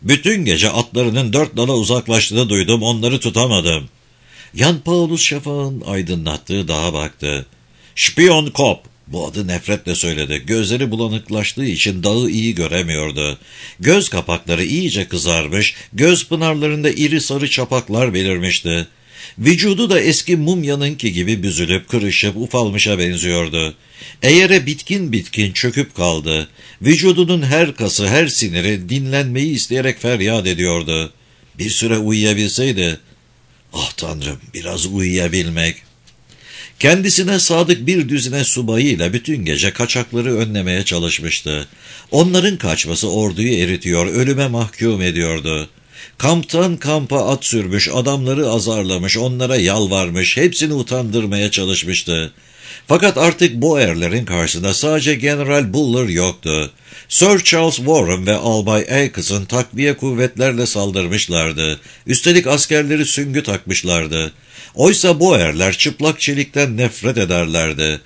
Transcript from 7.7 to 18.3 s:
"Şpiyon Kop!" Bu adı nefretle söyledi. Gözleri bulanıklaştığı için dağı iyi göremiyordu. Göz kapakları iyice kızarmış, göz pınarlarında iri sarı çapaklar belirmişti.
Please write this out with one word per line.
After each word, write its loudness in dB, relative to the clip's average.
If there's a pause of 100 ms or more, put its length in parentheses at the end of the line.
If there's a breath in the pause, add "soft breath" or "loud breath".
"Şpiyon 4
Kop!" 0 (140)
Bu -6
adı -6
nefretle -4
söyledi. -2
Gözleri 0
bulanıklaştığı -4
için -2
dağı 2
iyi 0
göremiyordu. -4 (420 loud breath)
Göz 4
kapakları -2
iyice -2
kızarmış, -2 (180 loud breath)
göz 2
pınarlarında 0
iri 0
sarı -2
çapaklar 0
belirmişti. 0 (520 loud breath)